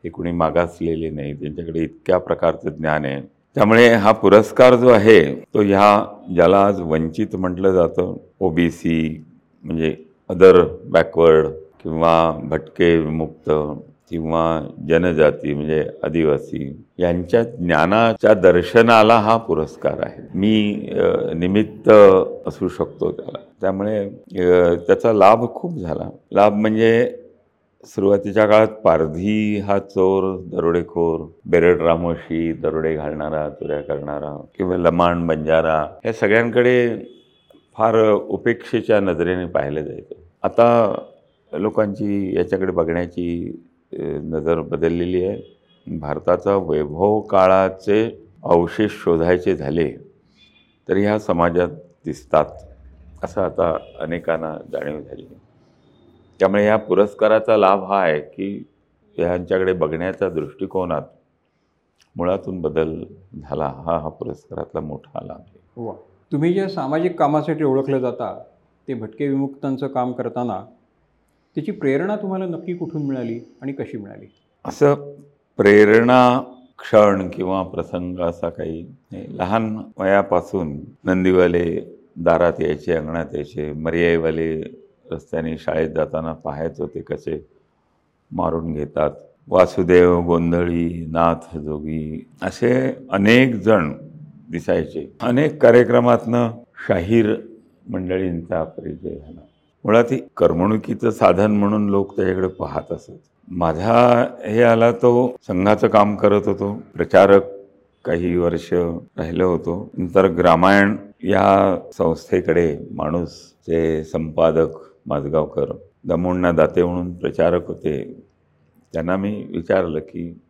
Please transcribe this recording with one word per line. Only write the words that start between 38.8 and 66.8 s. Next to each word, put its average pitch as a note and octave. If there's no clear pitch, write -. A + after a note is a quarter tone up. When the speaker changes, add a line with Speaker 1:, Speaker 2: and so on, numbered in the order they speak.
Speaker 1:
नजरेने F2+
पाहिलं D2+
जायचं. -
आता A#2
लोकांची G2+
याच्याकडे F#2
बघण्याची, E2+
अ, -
नजर D#2
बदललेली F2
आहे. -
भारताचा F2
वैभव E2
काळाचे F#2+
अवशेष F2
शोधायचे F2
झाले C#2+
तर F#2
ह्या G#2
समाजात F2
दिसतात, D#2
असं F#2+
आता E2+
अनेकांना D#2+
जाणीव D2+
झाली. C2+
त्यामुळे G2
या G#2+
पुरस्काराचा G#2+
लाभ G2
हा G2
आहे D2+
की G2
यांच्याकडे F2+
बघण्याच्या F2
दृष्टिकोनात E2
मुळातून F#2
बदल D#2+
झाला, D2
हा, D2+
हा D#2
पुरस्कारातला -
मोठा D2
लाभ C#2+
आहे. -
Speaker 2:
वा. G#2
तुम्ही D#3
ज्या F#3+
सामाजिक E3